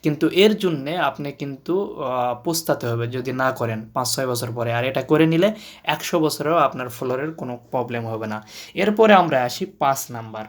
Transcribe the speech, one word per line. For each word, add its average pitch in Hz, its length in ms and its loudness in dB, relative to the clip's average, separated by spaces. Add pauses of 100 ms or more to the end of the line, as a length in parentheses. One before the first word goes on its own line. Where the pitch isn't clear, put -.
কিন্তু 156 260 2
এর 202 280 6
জন্যে 165 420 -2
আপনি 143 340 -2
কিন্তু, 151 680 -6
আ, 127 320 -2 (100)
পস্তাতে 160 420 -2
হবে 117 200 -2
যদি 127 260 -6
না 131 180 0
করেন 113 440 -4
পাঁচ 127 200 -2
ছয় 135 120 -2
বছর 120 280 -2
পরে। 117 180 -2
আর 120 120 0
এটা 135 180 -2
করে 151 240 6
নিলে 175 280 4 (300)
একশো 151 360 0
বছরেও 151 360 0
আপনার 131 320 2
ফ্লোরের 131 440 -4
কোনো 123 260 -10 (120)
প্রবলেম 117 360 -4
হবে 110 200 -6
না। 107 200 -8 (280)
এরপরে 208 400 6
আমরা 156 280 6
আসি 123 240 -4
পাঁচ 139 440 -2
নাম্বার। 110 380 -10